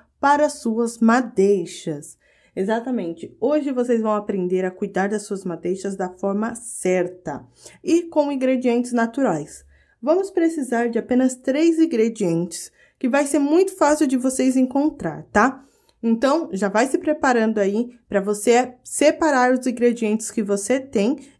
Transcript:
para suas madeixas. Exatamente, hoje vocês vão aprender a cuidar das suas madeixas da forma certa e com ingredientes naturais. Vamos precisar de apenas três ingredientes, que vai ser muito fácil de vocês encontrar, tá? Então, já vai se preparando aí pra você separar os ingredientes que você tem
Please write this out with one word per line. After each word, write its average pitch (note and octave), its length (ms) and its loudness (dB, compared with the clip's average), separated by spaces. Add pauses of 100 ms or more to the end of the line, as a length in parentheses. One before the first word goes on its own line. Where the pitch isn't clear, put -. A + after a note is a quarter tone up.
(200)
para D4 280 4
suas A#3 520 -2
madeixas. G3 1200 0 (360)
Exatamente, A3 840 -4
hoje C#4+ 300 0
vocês B3 280 0
vão G#3+ 140 0
aprender F#3 500 -2
a F#3 60 -2
cuidar G3 400 -4
das G#3 140 -4
suas F#3+ 200 -8
madeixas F#3 520 -6
da F#3 120 -6
forma G3+ 460 -4
certa F3+ 920 -4 (400)
e E4+ 200 2
com D4 280 -2
ingredientes B3 600 0
naturais. A3+ 720 -2 (340)
Vamos F4+ 300 0
precisar C#4 600 0
de A#3 100 -2
apenas B3+ 340 2
três D#4 460 2
ingredientes, A3 920 0 (280)
que C4 100 -2
vai C#4 160 2
ser D4 140 0
muito E4 360 2
fácil D4+ 300 2
de C4 120 0
vocês C4 380 0
encontrar, B3+ 760 -2
tá? B3 320 2 (440)
Então, C4+ 460 0
já G3 160 -2
vai G#3 160 2
se - 140 -2
preparando A#3+ 580 0
aí G#3 400 -2 (100)
pra G3+ 140 0
você A#3 640 0
separar C#4+ 680 2
os B3+ 140 0
ingredientes A3+ 640 0
que A3 140 -4
você G3+ 360 -2
tem C4 380 -2 (220)